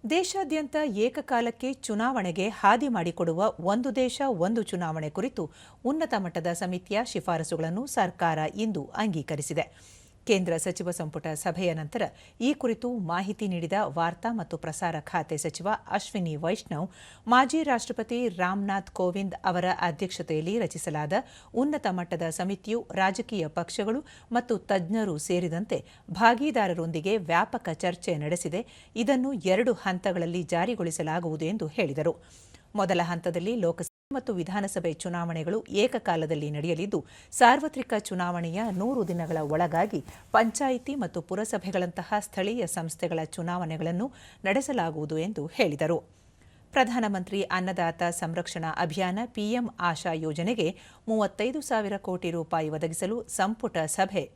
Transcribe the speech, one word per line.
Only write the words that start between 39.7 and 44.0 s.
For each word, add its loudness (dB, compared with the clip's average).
ಪಂಚಾಯಿತಿ 2
ಮತ್ತು -4
ಪುರಸಭೆಗಳಂತಹ -2
ಸ್ಥಳೀಯ -2
ಸಂಸ್ಥೆಗಳ -2
ಚುನಾವಣೆಗಳನ್ನು -2